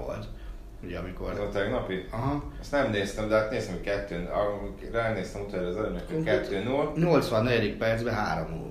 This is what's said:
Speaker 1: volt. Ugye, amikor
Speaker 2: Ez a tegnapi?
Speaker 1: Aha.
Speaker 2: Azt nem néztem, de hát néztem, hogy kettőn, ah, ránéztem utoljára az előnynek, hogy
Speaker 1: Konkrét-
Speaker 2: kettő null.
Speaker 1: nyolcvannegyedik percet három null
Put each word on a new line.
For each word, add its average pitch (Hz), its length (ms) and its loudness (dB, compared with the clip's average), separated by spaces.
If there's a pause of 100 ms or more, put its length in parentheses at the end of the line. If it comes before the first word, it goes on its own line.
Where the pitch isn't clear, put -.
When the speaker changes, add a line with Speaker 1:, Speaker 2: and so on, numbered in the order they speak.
Speaker 1:
volt. 107 220 -6 (580)
Ugye, 87 140 -6
amikor 92 320 -4
Speaker 2:
Ez 98 80 -4
a 101 100 0
tegnapi? 101 640 0
Speaker 1:
Aha. 139 340 0 (160)
Speaker 2:
Azt - 100 -10
nem 135 200 4
néztem, 104 380 0
de 110 80 6
hát 110 140 4
néztem, 107 240 -2
hogy 85 80 -6
kettőn, 92 420 -2
ah, 101 220 2 (460)
ránéztem 107 500 0
utoljára 92 260 -2
az 90 80 -2
előnynek, 95 300 -2
hogy 165 80 -4
Speaker 1:
Konkrét- 160 260 2
Speaker 2:
kettő 98 220 -2
null. 143 340 2
Speaker 1:
nyolcvannegyedik 120 800 4
percet 113 320 2
három 82 460 0
null - 160 -6